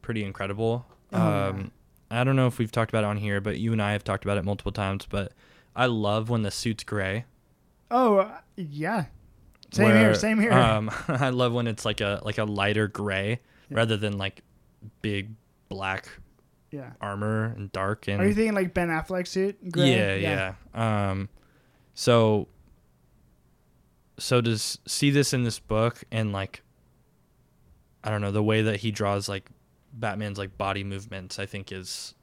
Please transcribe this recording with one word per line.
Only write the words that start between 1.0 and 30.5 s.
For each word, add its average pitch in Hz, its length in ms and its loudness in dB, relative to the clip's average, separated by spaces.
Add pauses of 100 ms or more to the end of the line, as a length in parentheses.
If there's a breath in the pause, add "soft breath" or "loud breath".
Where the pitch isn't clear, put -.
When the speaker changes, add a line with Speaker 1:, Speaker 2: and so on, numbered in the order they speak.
Speaker 2:
Oh, - 60 0
yeah. 101 300 2
Speaker 1:
Um, 98 240 -6 (380)
I 120 140 0
don't 135 120 2
know 131 100 4
if 117 120 0
we've 113 140 -2
talked 113 180 0
about 110 140 2
it - 40 0
on 104 100 -2
here, 101 220 -2
but 98 180 -4
you 113 140 0
and 110 100 2
I 101 100 0
have 104 120 -2
talked 98 200 -2
about 101 140 0
it 85 60 -2
multiple 101 280 -4
times, 98 360 -4
but 101 240 -4 (440 soft breath)
I 127 100 2
love 110 420 0
when 117 140 0
the 98 80 -2
suit's - 340 -4
gray. 101 400 -4 (680)
Speaker 2:
Oh, 233 280 6
uh, 208 200 0 (180)
yeah. 160 500 -4 (640)
Same - 180 6
here, 214 80 8
Speaker 1:
Where, - 180 8
Speaker 2:
same 220 260 2
here. 220 120 4
Speaker 1:
um, 110 380 4 (100)
<laughs> - 80 -8
I 135 220 2
love 123 220 2
when 120 140 0
it's, 110 180 -4
like, 107 160 -2
a, 101 240 0
like, 107 140 -4
a 107 60 0
lighter 104 440 2
gray 101 520 -2 (300 soft breath)
Speaker 2:
Yeah. 143 60 -2
Speaker 1:
rather 113 200 2
than, 104 220 -2
like, 98 240 -6 (600)
big 104 280 -4 (380)
black 95 400 -6 (600)
Speaker 2:
Yeah. 131 220 -14 (100)
Speaker 1:
armor 107 540 -2
and 101 160 -10
dark 95 360 -4
and 101 140 -2
Speaker 2:
Are 190 40 4
you 208 80 4
thinking, 220 200 0
like, 185 180 0
Ben 175 160 0
Affleck's 175 420 -4
suit? 190 400 -4
Gray? 143 240 4
Speaker 1:
Yeah, 101 200 2
Speaker 2:
Yeah. 98 400 0 (200)
Speaker 1:
yeah. 107 360 0
Um, 98 180 -4 (680 soft breath)
so, 110 540 4 (1700)
so 123 220 2
to 113 120 2
s-, - 340 -4
see - 240 2
this 139 220 2
in 127 120 0
this 113 140 -4
book 110 520 -2
and, 110 220 -2
like, 98 300 -8 (1400)
I 110 80 -4
don't 107 100 -2
know, 101 120 -2
the 107 100 2
way 110 200 4
that 107 180 0
he 110 100 -2
draws, 101 380 -2
like, 98 220 -8 (420)
Batman's, 104 460 -6
like, 98 200 -8